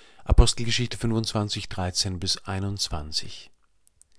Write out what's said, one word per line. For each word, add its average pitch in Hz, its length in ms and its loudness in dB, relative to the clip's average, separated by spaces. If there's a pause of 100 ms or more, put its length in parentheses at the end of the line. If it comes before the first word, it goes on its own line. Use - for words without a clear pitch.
(240)
Apostelgeschichte 117 720 4
fünfundzwanzig, 110 720 -2
dreizehn 92 500 -2
bis 95 200 -2
einundzwanzig. 95 1120 -6 (680)